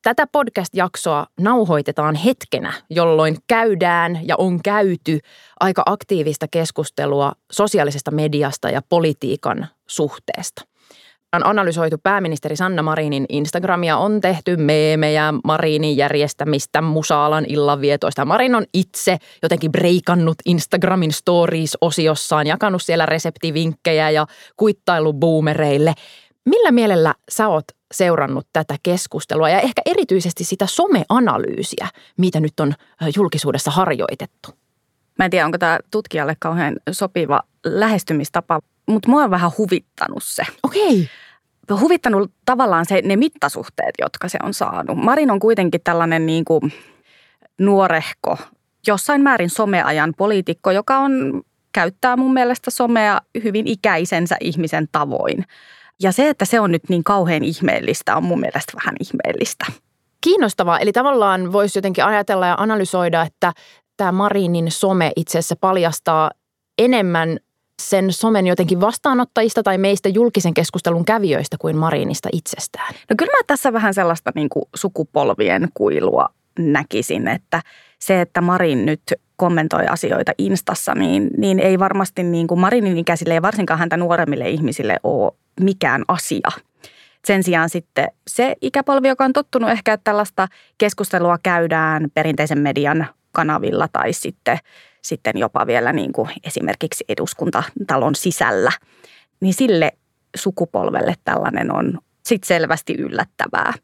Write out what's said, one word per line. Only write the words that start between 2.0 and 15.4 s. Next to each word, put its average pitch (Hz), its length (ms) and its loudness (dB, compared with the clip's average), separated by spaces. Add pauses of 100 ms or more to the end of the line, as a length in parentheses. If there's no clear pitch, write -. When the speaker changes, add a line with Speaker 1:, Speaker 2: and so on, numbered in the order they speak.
Speaker 1:
hetkenä, 175 580 -2 (160)
jolloin 160 480 2 (100)
käydään 175 800 2
ja 170 100 0
on 180 260 0
käyty 190 560 0 (400)
aika 180 260 2
aktiivista 156 680 -2
keskustelua 143 800 -2 (200)
sosiaalisesta 147 600 0
mediasta 147 580 -2
ja 139 200 -2
politiikan 156 760 -2 (200)
suhteesta. - 760 -8 (720)
On 170 100 0
analysoitu 170 580 0
pääministeri 165 520 -2
Sanna 185 280 -2
Marinin 151 460 -2
Instagramia, 175 680 0
on 208 240 0
tehty 180 360 0
meemejä 151 760 2 (100)